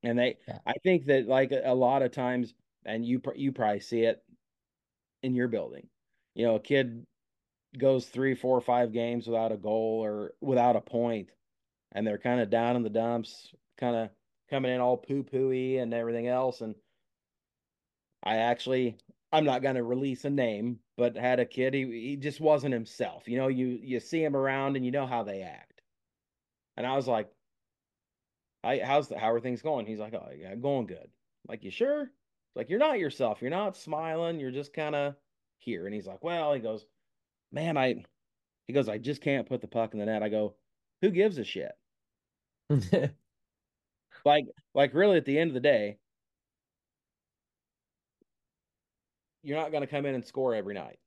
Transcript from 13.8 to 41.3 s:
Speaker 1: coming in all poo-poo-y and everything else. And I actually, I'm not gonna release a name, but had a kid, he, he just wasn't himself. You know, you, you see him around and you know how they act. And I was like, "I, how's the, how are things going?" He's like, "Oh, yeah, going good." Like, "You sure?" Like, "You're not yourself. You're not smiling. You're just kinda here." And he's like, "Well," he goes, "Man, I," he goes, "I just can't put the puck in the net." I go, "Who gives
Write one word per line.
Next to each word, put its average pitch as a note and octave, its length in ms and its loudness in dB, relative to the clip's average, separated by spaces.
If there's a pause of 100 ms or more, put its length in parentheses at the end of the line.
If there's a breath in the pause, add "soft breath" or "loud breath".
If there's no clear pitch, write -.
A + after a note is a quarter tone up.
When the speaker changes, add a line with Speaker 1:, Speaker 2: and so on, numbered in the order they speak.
Speaker 1:
coming C3 240 0
in B2+ 80 0
all B2 180 4
poo-poo-y C3 840 -2
and A#2 120 -2
everything A#2 340 -2
else. B2+ 340 0
And A2 140 -8 (1500)
I A2 140 0
actually, A#2+ 600 0 (340)
I'm D#3 120 4
not B2+ 180 2
gonna C3 200 0
release B2+ 420 -2
a C#3+ 60 -2
name, A#2 500 0 (160)
but A#2+ 200 0
had B2 240 2
a A#2+ 60 2
kid, C3 280 0
he, C3+ 100 0 (260)
he C#3+ 60 -6
just C#3 240 -6
wasn't D3 340 4
himself. A2+ 540 -6
You A#2+ 100 0
know, C3 100 2
you, B2+ 200 0
you B2 320 -4
see D#3+ 220 -2
him D3 140 0
around C3+ 400 0
and B2+ 80 -2
you B2 80 -2
know C3+ 140 0
how B2 180 -2
they G2 180 -8
act. - 400 -18 (920)
And A#2 100 -4
I C3 100 0
was C3 120 0
like, A2 240 0 (1300)
"I, B2 160 0
how's C3+ 300 2
the, F2 100 -8
how A2 140 2
are A#2 80 2
things A#2+ 220 -6
going?" C3+ 240 -4
He's G#2+ 120 -8
like, G#2+ 160 -10
"Oh, - 160 -10
yeah, E2+ 240 -14
going B2+ 320 -2
good." F2+ 240 -14 (380)
Like, G#2+ 160 -12
"You F#2+ 60 -10
sure?" C#4 420 -2 (420)
Like, A#2+ 160 -8
"You're G3 80 -2
not C#4+ 220 2
yourself. C3 420 -2
You're B2 80 -4
not F#3+ 260 -4
smiling. D#3+ 640 -4
You're C3 120 -6
just C#3+ 200 -8
kinda C#3+ 460 -2 (400)
here." F#2+ 280 -6
And G#2 80 -8
he's G2 120 -8
like, F#2+ 180 -14
"Well," E3 300 0
he C3 60 -4
goes, A2 260 -6 (680)
"Man, D#3 240 -2
I," C3 280 0 (640)
he A#2 80 -10
goes, C3+ 140 2
"I G#2+ 100 -4
just C#3 240 -6
can't C#3 260 0
put B2 140 -4
the G2+ 60 -14
puck A2+ 260 -2
in G#2+ 60 -4
the G#2 60 -2
net." G#2+ 160 0
I G#2+ 80 -2
go, G#2+ 260 -2 (460)
"Who G3 80 4
gives F#3 280 2